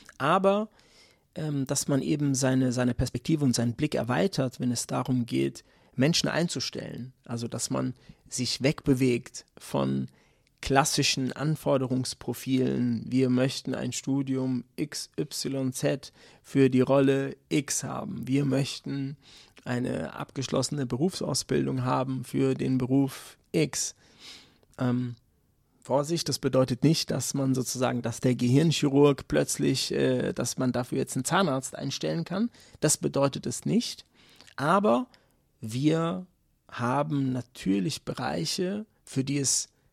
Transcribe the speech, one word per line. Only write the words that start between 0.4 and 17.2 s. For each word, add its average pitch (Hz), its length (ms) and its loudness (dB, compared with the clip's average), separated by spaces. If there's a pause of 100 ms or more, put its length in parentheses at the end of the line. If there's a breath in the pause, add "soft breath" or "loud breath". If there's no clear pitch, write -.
ähm, 147 320 -4
dass - 200 -2
man 135 140 2
eben 147 320 0
seine, 131 380 2
seine 123 240 0
Perspektive 143 500 0
und 123 100 4
seinen 120 180 0
Blick 151 220 -2
erweitert, 131 640 0
wenn 123 120 0
es - 160 -4
darum 127 380 0
geht, 131 380 -2 (320 soft breath)
Menschen 143 320 2
einzustellen. - 880 -4 (120)
Also, 117 220 -6
dass - 220 -6
man 131 240 -2 (360 loud breath)
sich - 340 -4
wegbewegt 131 840 0 (120)
von 135 500 -2 (540 soft breath)
klassischen 135 720 2
Anforderungsprofilen. 131 1700 -2
Wir 127 220 2
möchten 127 460 0
ein 123 160 -4
Studium 131 720 -2 (120)
X - 420 -6
Y 135 560 -4
Z 143 400 -2 (300 loud breath)
für 135 260 6
die 127 120 6
Rolle 135 540 4 (140)